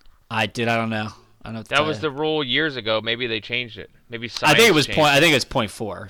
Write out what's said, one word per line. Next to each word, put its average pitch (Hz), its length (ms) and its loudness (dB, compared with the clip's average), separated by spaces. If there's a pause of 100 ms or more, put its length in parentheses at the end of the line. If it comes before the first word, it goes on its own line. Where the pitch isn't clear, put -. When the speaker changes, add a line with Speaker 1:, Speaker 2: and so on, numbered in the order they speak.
(320)
Speaker 1:
I, 110 140 0
dude, 117 240 -2
I 117 80 2
don't 113 140 0
know. 107 180 -4 (320)
I - 40 -20
don't 113 80 -10
know 113 60 -8
what 107 60 -12
to - 40 -20
Speaker 2:
That 131 80 -2
Speaker 1:
tell 151 80 2
Speaker 2:
was 156 120 -2
Speaker 1:
you. 104 60 -8
Speaker 2:
the 151 80 -2
rule 156 320 -2
years 139 340 0
ago. 110 240 0
Maybe 117 260 -4
they 110 140 -4
changed 120 360 -8
it. 87 120 -14 (200)
Maybe 120 180 -10
Speaker 1:
I - 20 -8
think 165 300 2
it - 20 6
Speaker 2:
science 220 140 6
Speaker 1:
was 147 100 4
Speaker 2:
changed 104 140 -2
Speaker 1:
point, 147 140 4
Speaker 2:
it. 143 40 6
Speaker 1:
I - 20 6
think 156 160 6
it's 120 100 2
point 113 260 -2
four, 98 380 -10